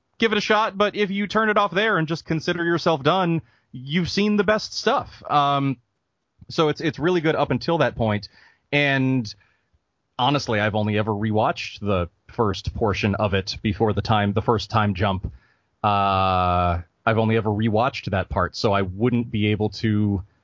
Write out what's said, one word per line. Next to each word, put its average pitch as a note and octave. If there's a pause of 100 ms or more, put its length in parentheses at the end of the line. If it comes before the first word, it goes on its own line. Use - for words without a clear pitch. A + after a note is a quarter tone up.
(180)
give A3+
it G#3+
a G3+
shot. G#3+
But G3+
if G3+
you G3+
turn A3
it G#3
off G3+
there G3+
and D#3+
just D#3+
consider E3+
yourself E3
done, E3+ (280)
you've C#3
seen G#3
the G#3
best G#3
stuff. -
Um, C#3 (720)
so D#3
it's, D3
it's D#3
really F3
good D3+
up C#3+
until D3+
that B2
point. G#2+ (420)
And C3 (840)
honestly, B2
I've G#2
only G#2+
ever G#2+
rewatched A2
the F#2+ (200)
first -
portion G2+
of G#2
it -
before A2
the G2
time, G#2
the G#2+
first A2
time G#2
jump. F#2+ (520)
Uh, F#2 (240)
I've A2+
only A2
ever A2
rewatched A2
that F#2+
part, F2+
so G#2+
I G2
wouldn't A#2
be G#2+
able G#2+
to G#2 (200)